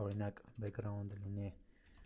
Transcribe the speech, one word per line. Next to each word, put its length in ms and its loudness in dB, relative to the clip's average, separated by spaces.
օրինակ, 360 2
background-ը 640 0
լինի 260 2